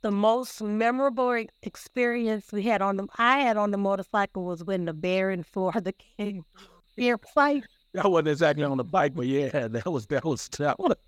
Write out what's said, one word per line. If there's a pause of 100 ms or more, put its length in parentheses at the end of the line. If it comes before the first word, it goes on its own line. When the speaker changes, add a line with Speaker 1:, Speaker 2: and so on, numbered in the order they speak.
Speaker 1:
The
most
memorable
e-, (140)
experience
we
had
on
the, (120)
I
had
on
the
motorcycle
was
when
the
bear
in
Florida (120)
<laughs>
came. (520)
Bear
fight. (280)
Speaker 2:
That
wasn't
exactly
on
the
bike,
but
yeah,
<laughs>
that
was,
that
was, (100)
that
was (140)